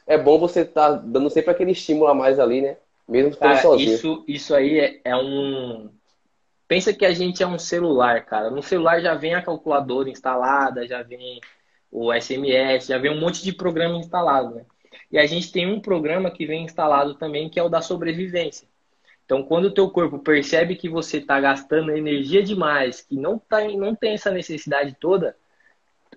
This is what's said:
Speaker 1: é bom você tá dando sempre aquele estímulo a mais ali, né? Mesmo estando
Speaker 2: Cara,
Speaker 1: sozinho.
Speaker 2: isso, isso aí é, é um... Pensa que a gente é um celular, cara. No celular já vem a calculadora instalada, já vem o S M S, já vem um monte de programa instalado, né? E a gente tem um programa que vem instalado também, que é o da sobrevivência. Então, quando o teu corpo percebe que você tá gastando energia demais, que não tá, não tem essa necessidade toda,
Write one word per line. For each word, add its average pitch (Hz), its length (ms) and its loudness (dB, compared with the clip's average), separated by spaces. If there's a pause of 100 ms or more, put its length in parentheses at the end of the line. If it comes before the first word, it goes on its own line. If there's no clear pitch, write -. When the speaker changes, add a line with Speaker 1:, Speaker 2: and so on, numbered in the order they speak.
Speaker 1:
é 151 100 4
bom 147 220 6
você 170 260 2
tá 151 280 2
dando 131 400 -2
sempre 160 180 2
aquele 180 220 0
estímulo 156 360 2
a 147 60 6
mais 135 260 4
ali, 127 220 2
né? 139 160 -4 (320)
Mesmo 131 220 2
estando 147 180 2
Speaker 2:
Cara, 135 140 4
Speaker 1:
sozinho. 113 320 4
Speaker 2:
isso, 160 320 -4
isso 143 260 -4
aí 143 260 4
é, 139 240 0
é 127 120 -2
um... 131 760 -4 (760)
Pensa 185 260 0
que 202 100 0
a 185 80 6
gente 180 300 -4
é 185 60 2
um 175 100 -6
celular, 135 680 0
cara. 110 260 -4
No 139 100 -6
celular 170 400 0
já 170 140 0
vem 156 180 -4
a 180 80 -2
calculadora 143 680 -2
instalada, 127 800 -2
já 123 140 -8
vem 123 400 -18 (500)
o 117 220 -2
S 117 220 -4
M 139 160 0
S, 131 380 2
já 131 100 0
vem 139 100 0
um 156 100 -2
monte 175 240 -4
de 185 80 -4
programa 170 460 -2
instalado, 156 560 0
né? 117 120 -16 (480)
E 156 40 2
a 147 80 6
gente 170 240 -4
tem 175 220 -2
um 214 80 -4
programa 175 500 -2
que - 160 -8
vem 160 200 -6
instalado 147 480 0
também, 156 340 -8
que 165 120 -8
é 170 40 0
o 175 60 0
da 165 120 0
sobrevivência. 170 840 -6 (560)
Então, 135 200 0
quando 170 220 2
o 196 80 0
teu 190 160 4
corpo 147 300 0
percebe 160 560 2
que 175 140 -8
você 160 320 -6
tá 139 180 0
gastando 151 560 0
energia 151 480 0
demais, 151 560 -2
que - 160 -10
não 175 240 -4
tá, 214 300 -2
não 202 260 -4
tem 214 200 -2
essa 208 160 -4
necessidade 143 680 -4
toda, 170 380 0 (800)